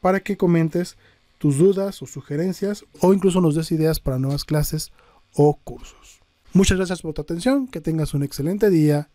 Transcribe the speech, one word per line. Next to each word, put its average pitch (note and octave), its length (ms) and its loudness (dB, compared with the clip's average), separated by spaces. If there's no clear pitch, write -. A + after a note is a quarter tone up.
para F#3 180 2
que F#3+ 180 -4
comentes E3+ 600 0
tus C#3+ 180 0
dudas F#3+ 460 2
o C3 40 -16
sugerencias F3+ 800 -6
o F#3 140 6
incluso F#3 260 2
nos D#3+ 140 2
des D#3+ 160 -4
ideas D#3 300 0
para C3 180 -4
nuevas C#3 260 -4
clases D3+ 460 -4
o C#3+ 200 4
cursos. - 640 -20
Muchas F#3+ 260 2
gracias F#3 240 -4
por D#3 120 -8
tu D#3 80 -10
atención, B3 460 -2
que - 120 -14
tengas D#3+ 320 -4
un C#3+ 120 0
excelente G3 460 -2
día D3+ 440 2